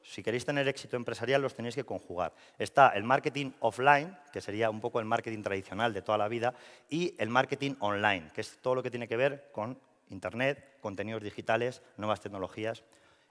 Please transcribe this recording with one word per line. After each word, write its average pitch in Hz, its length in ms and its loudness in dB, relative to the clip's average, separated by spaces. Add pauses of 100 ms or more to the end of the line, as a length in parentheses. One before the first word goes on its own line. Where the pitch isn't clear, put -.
si - 180 -14
queréis 113 240 -2
tener 143 220 0
éxito - 280 -4
empresarial, 123 460 0
los 131 140 -2
tenéis 117 180 -6
que 131 100 -4
conjugar. 87 480 -4 (280)
Está 127 300 8
el 101 140 0
marketing 135 560 0
offline, 139 560 4 (160)
que 98 80 -8
sería 107 300 0
un 107 120 -6
poco 120 180 -2
el 110 60 -4
marketing 113 360 -2
tradicional 101 520 -2
de 95 100 -6
toda 107 160 2
la 104 80 0
vida, 117 260 -2 (360)
y 175 280 -2
el 107 120 -2
marketing 135 500 2
online, 101 560 2
que 120 60 -6
es - 200 -10
todo 127 140 2
lo 127 80 -2
que 123 80 -4
tiene 120 160 -6
que 113 100 -2
ver 139 340 0
con 117 280 -6 (300)
internet, 117 720 -4
contenidos 104 440 -6
digitales, 117 580 -2 (160)
nuevas 104 240 -2
tecnologías. 107 600 -6 (480)